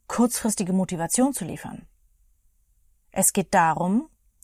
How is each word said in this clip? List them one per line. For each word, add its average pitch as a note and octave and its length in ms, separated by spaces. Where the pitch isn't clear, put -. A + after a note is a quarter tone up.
kurzfristige G#3+ 640
Motivation F#3 580
zu G3 140
liefern. - 400
Es - 200
geht - 220
darum, F3+ 560